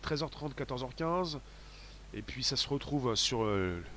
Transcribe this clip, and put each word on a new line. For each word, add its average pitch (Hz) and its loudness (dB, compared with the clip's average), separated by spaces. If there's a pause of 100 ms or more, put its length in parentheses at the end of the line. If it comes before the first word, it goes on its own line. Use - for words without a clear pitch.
treize 151 0
heures 151 -2
trente, 143 -6
quatorze 131 -4
heures 123 -6
quinze, 165 2 (760)
et 107 -4
puis - -6
ça 135 2
se - 2
retrouve 127 2
sur, 113 4
euh, 92 4 (140)